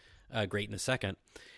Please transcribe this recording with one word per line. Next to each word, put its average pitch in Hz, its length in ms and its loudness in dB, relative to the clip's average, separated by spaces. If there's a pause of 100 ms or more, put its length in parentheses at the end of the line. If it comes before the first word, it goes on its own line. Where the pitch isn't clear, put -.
(340)
uh, 110 120 4
great 104 240 0
in 107 60 -4
a 92 40 -4
second. 104 380 2 (400)